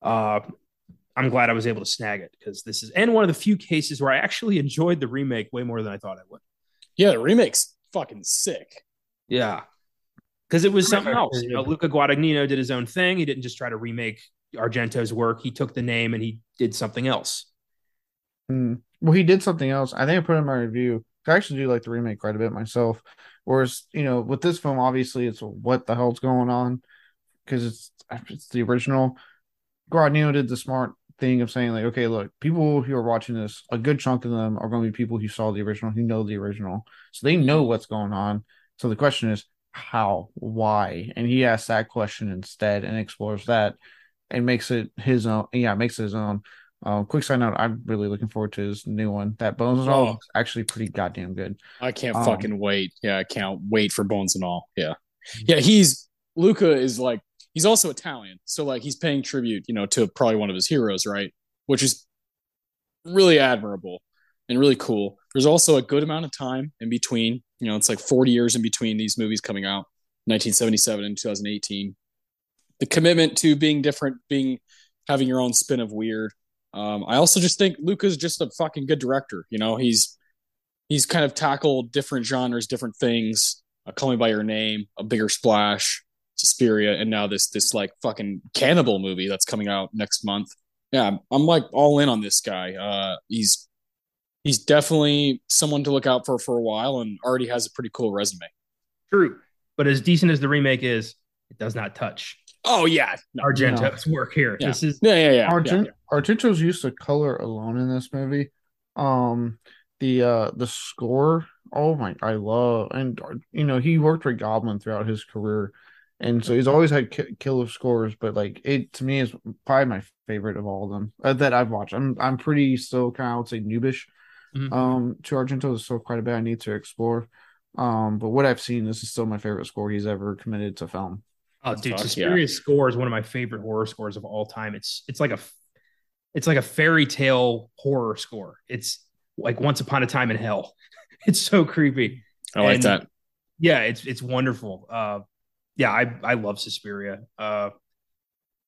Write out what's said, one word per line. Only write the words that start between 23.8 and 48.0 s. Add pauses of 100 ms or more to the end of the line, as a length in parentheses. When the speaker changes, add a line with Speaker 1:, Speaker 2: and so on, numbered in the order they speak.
Speaker 3:
you
know,
with
this
film,
obviously
it's
what
the
hell's
going
on, (640)
'cause
it's, (400)
it's
the
original. (760)
Guadagnino
did
the
smart (260)
thing
of
saying,
like,
"Okay,
look,
people
who
are
watching
this,
a
good
chunk
of
them
are
gonna
be
people
who
saw
the
original,
who
know
the
original. (280)
So
they
know
what's
going
on. (340)
So
the
question
is, (280)
how?
Why?"
And
he
asks
that
question
instead
and
explores
that (540)
and
makes
it
his
own.
Yeah,
makes
it
his
own. (420)
Um,
quick
side
note,
I'm
really